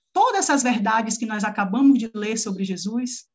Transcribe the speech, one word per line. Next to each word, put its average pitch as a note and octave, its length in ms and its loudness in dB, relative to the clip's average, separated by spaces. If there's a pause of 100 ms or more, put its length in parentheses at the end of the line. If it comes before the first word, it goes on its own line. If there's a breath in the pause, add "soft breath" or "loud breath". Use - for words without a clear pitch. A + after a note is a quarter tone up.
(120)
todas G#4 280 4
essas C#4+ 220 2
verdades A3 540 0
que A3+ 100 -6
nós G#3+ 180 -4
acabamos A3 540 4
de A3 160 -4
ler G#3+ 220 -4
sobre G3 280 -4
Jesus, G#3 720 -6